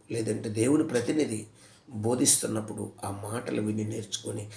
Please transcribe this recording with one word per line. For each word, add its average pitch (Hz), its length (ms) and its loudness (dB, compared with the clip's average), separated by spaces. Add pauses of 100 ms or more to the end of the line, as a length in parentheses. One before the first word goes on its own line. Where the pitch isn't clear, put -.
(120)
లేదంటే 113 380 -2
దేవుని 123 380 4
ప్రతినిధి 120 600 0 (420)
బోధిస్తున్నప్పుడు 110 1000 2 (120)
ఆ 98 80 -4
మాటలు 104 500 -4
విని 107 220 0
నేర్చుకొని 110 720 -6